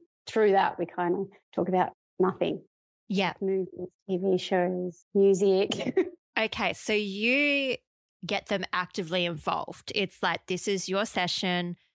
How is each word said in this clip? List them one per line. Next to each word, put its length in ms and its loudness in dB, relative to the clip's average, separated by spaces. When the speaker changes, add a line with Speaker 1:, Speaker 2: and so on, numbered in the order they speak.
Speaker 1:
through 260 4
that, 260 2
we 80 -4
kind 280 -2
of 120 -4
talk 140 0
about 220 2
nothing. 440 0
Speaker 2:
Yeah. 320 0
Speaker 1:
Movies, 280 -2
T 100 0
V 200 2
shows, 680 -2
music. 880 4
<laughs> 140 -4
Speaker 2:
Okay, 340 0
so 220 -2
you 840 0
get 220 -4
them 260 -2
actively 540 -2
involved. 680 -6
It's 280 -4
like, 240 -2
"This 220 -4
is 200 -2
your 160 0
session, 720 -2